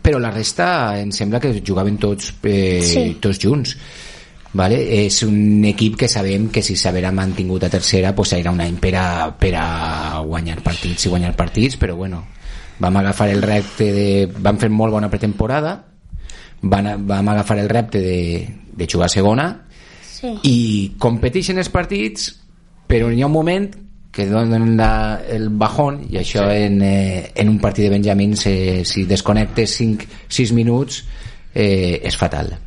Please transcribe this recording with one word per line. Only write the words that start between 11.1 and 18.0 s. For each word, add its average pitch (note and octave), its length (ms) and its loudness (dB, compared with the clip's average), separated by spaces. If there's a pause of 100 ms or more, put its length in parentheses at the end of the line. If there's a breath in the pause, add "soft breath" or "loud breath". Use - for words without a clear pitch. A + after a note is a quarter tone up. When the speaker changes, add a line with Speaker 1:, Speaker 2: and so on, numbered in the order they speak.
Speaker 1:
partits, A2 440 0
però F2+ 180 0
bueno, F#2 260 -8 (560 loud breath)
vam F#2 200 2
agafar G2 320 2
el G2+ 100 2
repte G#2 540 0
de, G2 320 2 (120)
vam G2+ 200 2
fer A#2 100 2
molt A2 240 2
bona G#2+ 160 0
pretemporada, A2+ 800 -2 (720 loud breath)
van G2 260 2
a, G#2 120 -4
vam G2+ 320 0
agafar G#2 300 2
el G#2 100 0
repte A2+ 280 0
de, F2 500 -2 (280)